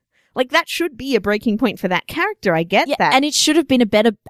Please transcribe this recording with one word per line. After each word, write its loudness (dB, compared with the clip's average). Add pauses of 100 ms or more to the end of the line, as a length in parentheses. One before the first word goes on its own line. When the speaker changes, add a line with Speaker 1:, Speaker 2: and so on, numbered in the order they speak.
(360)
Speaker 1:
like, -4
that 0
should -6
be -2
a 2
breaking -2
point -2
for -4
that -2
character. -2
I 0
get 2
Speaker 2:
Yeah, -2
Speaker 1:
that. 2
Speaker 2:
and 4
it -4
should 0
have 2
been 2
a 4
better, 2 (180)